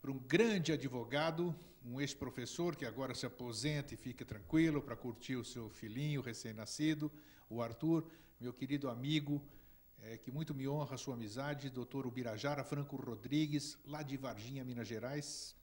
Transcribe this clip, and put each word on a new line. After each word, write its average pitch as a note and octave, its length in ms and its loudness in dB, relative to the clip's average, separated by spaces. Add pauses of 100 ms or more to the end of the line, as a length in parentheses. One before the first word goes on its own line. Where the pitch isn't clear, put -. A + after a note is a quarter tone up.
para C3+ 100 -4
um C3+ 80 0
grande F3 540 6
advogado, C#3+ 800 2 (300)
um B2 160 -4
ex-professor C#3 720 -2
que C3+ 120 -4
agora B2 280 -2
se - 120 -2
aposenta B2 680 -2
e A2+ 40 -8
fica B2 280 -8
tranquilo D3+ 560 4
pra A#2 160 -4
curtir B2+ 400 -4
o A#2 80 -2
seu A2+ 240 -6
filhinho C3 540 0
recém-nascido, D3 880 0 (380)
o A2+ 100 -2
Arthur, D#3 500 2 (300)
meu A#2+ 120 -4
querido C3+ 360 0
amigo, C#3+ 580 2 (520)
é, A2 180 -10
que A#2+ 140 -8
muito D3+ 240 -4
me C3+ 120 -2
honra C#3+ 280 0
a B2+ 40 -4
sua C3 160 -4
amizade, C3+ 540 -2
doutor B2 380 -2
Ubirajara B2 580 0
Franco C#3+ 320 -2
Rodrigues, C#3+ 880 2
lá D3+ 180 -6
de C3+ 140 -4
Varginha, B2+ 480 -4
Minas A#2+ 240 -2
Gerais B2 760 -2